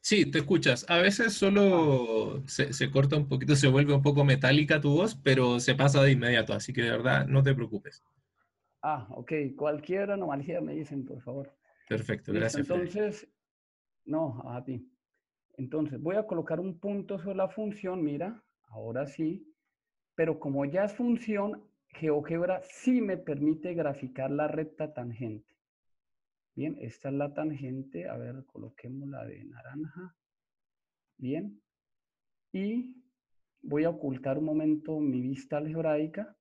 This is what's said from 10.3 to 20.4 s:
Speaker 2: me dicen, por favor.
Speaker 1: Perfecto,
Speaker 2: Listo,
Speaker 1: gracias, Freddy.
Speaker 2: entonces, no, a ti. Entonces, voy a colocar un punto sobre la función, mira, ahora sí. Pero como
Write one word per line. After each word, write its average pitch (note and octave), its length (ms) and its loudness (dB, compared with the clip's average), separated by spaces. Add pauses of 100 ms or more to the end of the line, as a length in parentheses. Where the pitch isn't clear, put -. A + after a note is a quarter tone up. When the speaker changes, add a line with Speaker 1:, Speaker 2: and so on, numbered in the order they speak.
Speaker 2:
me D3 140 -6
dicen, C#3+ 300 -8
por - 180 -12
favor. C3 320 -10 (340)
Speaker 1:
Perfecto, A2 440 -4
Speaker 2:
Listo, G#2+ 80 0
Speaker 1:
gracias, - 260 -2
Freddy. F3+ 160 0
Speaker 2:
entonces, G3+ 460 -6 (760)
no, C#3+ 460 -4
a B2 140 -10
ti. C3 260 -10 (680)
Entonces, C3+ 440 -6
voy F3 160 -2
a G#3+ 100 -2
colocar E3 340 -4
un F3+ 180 -8
punto G3+ 400 -6
sobre F#3 180 -8
la F#3+ 120 -2
función, G3+ 540 -6
mira, D#3 400 -6 (260)
ahora A#2 380 -6
sí. E3+ 440 -6 (680)
Pero D#3+ 220 0
como C#3 260 -2